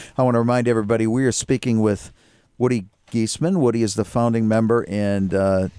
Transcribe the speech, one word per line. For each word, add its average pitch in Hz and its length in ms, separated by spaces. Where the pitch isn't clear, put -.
I 131 60
wanna 123 160
remind 120 280
everybody, 113 400
we 127 180
are 120 60
speaking 120 480
with 107 320
Woody 120 280
Giesman. 143 480
Woody 117 220
is 107 140
the 110 100
founding 117 420
member 113 400
and, 101 460
uh, 95 460